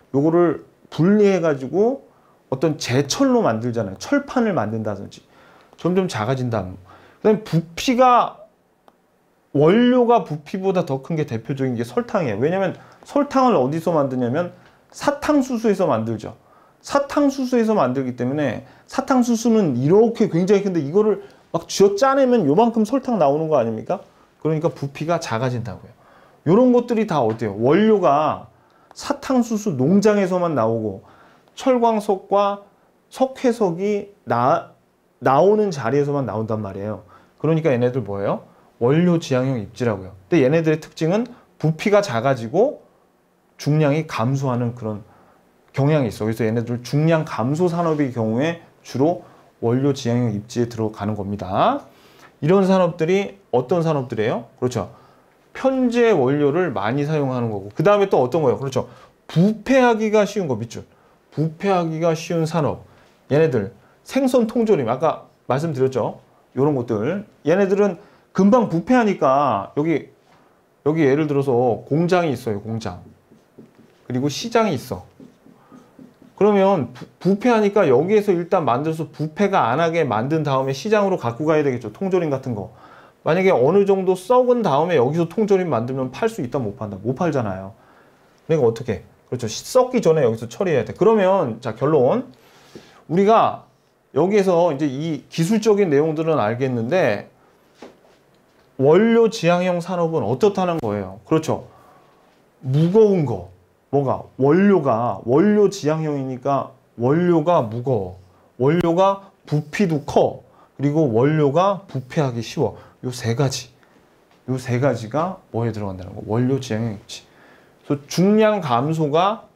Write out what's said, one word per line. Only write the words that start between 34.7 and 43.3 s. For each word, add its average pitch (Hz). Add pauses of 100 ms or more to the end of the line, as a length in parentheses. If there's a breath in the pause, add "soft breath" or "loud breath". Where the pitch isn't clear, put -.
나오는 190
자리에서만 143
나온단 107
말이에요. 98 (340 soft breath)
그러니까 156
얘네들 123
뭐예요? 101 (340 soft breath)
원료 165
지향형 131
입지라고요. 98 (160)
근데 160
얘네들의 156
특징은 185 (320 loud breath)
부피가 196
작아지고 127 (760)